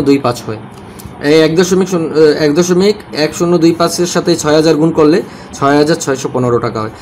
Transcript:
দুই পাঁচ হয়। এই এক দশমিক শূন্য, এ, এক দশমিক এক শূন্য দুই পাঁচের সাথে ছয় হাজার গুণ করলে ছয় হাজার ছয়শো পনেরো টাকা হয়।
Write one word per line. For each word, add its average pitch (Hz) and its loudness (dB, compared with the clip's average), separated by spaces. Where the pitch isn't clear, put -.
দুই 139 4
পাঁচ 123 -2
হয়। 110 -10
এই 151 4
এক 160 2
দশমিক 185 2
শূন্য, 160 -4
এ, 151 4
এক 147 2
দশমিক 180 2
এক 156 -2
শূন্য 175 0
দুই 165 2
পাঁচের 170 -2
সাথে 170 -2
ছয় 151 0
হাজার 160 4
গুণ 156 0
করলে 165 2
ছয় 139 0
হাজার 147 2
ছয়শো 135 -4
পনেরো 123 0
টাকা 113 -6
হয়। 110 -6